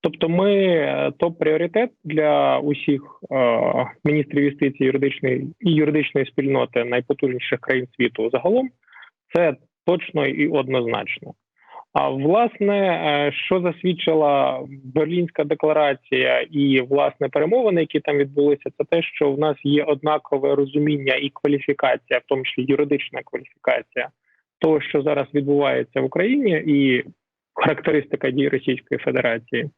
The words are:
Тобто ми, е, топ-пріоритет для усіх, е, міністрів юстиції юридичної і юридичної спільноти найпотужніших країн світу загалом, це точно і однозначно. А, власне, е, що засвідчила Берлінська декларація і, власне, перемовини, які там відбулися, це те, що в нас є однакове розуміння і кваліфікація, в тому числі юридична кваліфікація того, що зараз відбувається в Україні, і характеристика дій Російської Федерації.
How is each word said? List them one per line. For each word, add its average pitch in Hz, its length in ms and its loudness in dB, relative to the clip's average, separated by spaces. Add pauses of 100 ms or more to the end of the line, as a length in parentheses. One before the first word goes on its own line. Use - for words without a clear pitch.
Тобто 165 280 -2
ми, 190 240 2 (120)
е, 143 520 0
топ-пріоритет 170 720 0 (140)
для 147 560 2
усіх, 143 420 -2 (300)
е, 127 560 2 (160)
міністрів 147 400 0
юстиції 139 420 0
юридичної 135 640 0 (120)
і 190 120 2
юридичної 147 560 2
спільноти 131 560 0
найпотужніших 127 760 -2
країн 127 280 -2 (100)
світу 117 320 0
загалом, 208 400 0 (640)
це 165 220 -2 (300)
точно 165 400 -2
і 147 220 -2
однозначно. 127 840 -4 (600)
А, 139 160 0
власне, 202 680 0
е, 156 540 0
що 185 300 -2
засвідчила 156 1000 0 (200)
Берлінська 156 600 -2
декларація 139 1000 2
і, 139 400 2
власне, 139 480 0
перемовини, 180 520 2
які 156 180 -2
там 147 180 -2
відбулися, 143 600 2
це 147 120 -2
те, 170 120 2
що 147 300 0
в 139 80 -4
нас 151 240 0
є 147 200 2
однакове 143 720 0
розуміння 139 600 0
і 139 180 -4
кваліфікація, 139 880 0
в - 80 -6
тому 135 160 0
числі 127 240 -4
юридична 139 580 0
кваліфікація - 840 -4 (500)
того, 156 220 0
що 143 200 -4
зараз 139 320 -4
відбувається 139 680 -2
в 131 40 -2
Україні, 190 600 -2
і 135 380 2 (500)
характеристика 147 760 -2
дій 139 180 0
Російської 131 500 -4
Федерації. 123 800 -4